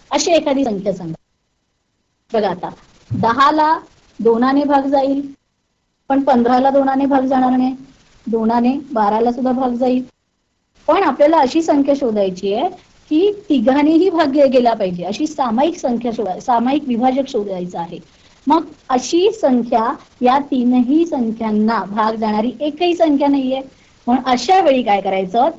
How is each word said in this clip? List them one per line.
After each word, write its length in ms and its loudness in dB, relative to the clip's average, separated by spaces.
अशी 200 -2
एखादी 340 2
संख्या 280 -4
सांगा. 200 -10
बघा, 160 0
आता 200 -8
दहाला 580 2
दोनाने 440 2
भाग 180 2
जाईल, 520 -2
पण 120 2
पंधराला 480 2
दोनाने 360 2
भाग 160 2
जाणार 300 0
नाही, 240 0
दोनाने 500 0
बाराला 380 0
सुद्धा 200 -4
भाग 200 -2
जाईल, 320 -2
पण 160 2
आपल्याला 360 4
अशी 220 2
संख्या 360 2
शोधायची 560 -2
आहे 160 -2
की 220 2
तिघांनीही 600 2
भाग 180 0
गे-, 200 4
गेला 260 2
पाहिजे, 300 -4
अशी 240 -4
सामायिक 500 -2
संख्या 400 -4
शोधा-, 220 -6
सामायिक 480 0
विभाजक 400 0
शोधायचा 540 -6
आहे. 180 -10
मग 180 2
अशी 420 0
संख्या 600 0
या 180 2
तीनही 680 0
संख्यांना 800 -2
भाग 300 -2
जाणारी 460 -2
एकही 360 -2
संख्या 320 2
नाहीये, 340 -2
म्हणून 180 0
अशा 360 2
वेळी 220 2
काय 180 0
करायचं? 580 0